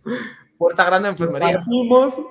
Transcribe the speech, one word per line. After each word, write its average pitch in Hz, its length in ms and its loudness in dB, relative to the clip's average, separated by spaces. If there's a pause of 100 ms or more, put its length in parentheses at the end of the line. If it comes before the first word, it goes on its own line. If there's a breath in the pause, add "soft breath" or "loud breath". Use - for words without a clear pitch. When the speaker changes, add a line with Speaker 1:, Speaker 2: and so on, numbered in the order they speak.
Speaker 1:
<laughs> - 540 -12
Speaker 2:
puerta 170 280 0
grande, 190 240 2
enfermería". 170 480 -2
Speaker 1:
Partimos, 247 600 2 (140)